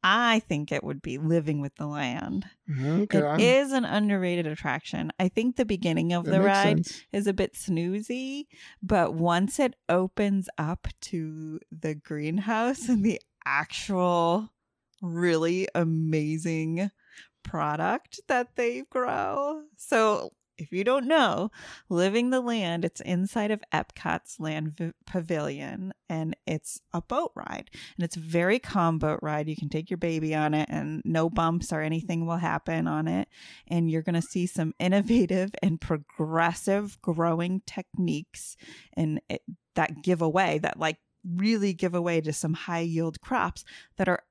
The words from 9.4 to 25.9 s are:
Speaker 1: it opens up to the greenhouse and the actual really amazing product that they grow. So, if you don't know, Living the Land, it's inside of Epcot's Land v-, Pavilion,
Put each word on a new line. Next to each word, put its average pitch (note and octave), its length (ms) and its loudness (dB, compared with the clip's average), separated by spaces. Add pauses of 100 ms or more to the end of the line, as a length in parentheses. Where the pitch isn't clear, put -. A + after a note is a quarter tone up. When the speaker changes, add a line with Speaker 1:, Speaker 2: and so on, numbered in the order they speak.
Speaker 1:
it B3+ 160 2 (120)
opens F#3 600 2 (100)
up E3 300 -4 (140)
to D#3 580 -8 (100)
the D#3 240 -4
greenhouse G3 920 -2
and A3 160 2
the G#3+ 160 2 (260)
actual F3 1040 2 (480)
really E3+ 720 2
amazing D#3+ 1200 0 (540)
product D#3 840 -4
that B3 300 -2
they B3 340 -2
grow. C#4+ 720 -2 (140)
So, A3 560 2 (260)
if D#3 120 -10
you F#3 140 -2
don't B3+ 240 2
know, A#3 420 4 (380)
Living G3 420 2
the B3+ 120 2
Land, F#3 420 -2
it's - 160 -4
inside G3 500 0
of G#3+ 220 -4
Epcot's - 680 -4
Land D#3 380 -4
v-, E3 160 -6 (140)
Pavilion, D#3+ 840 -4 (160)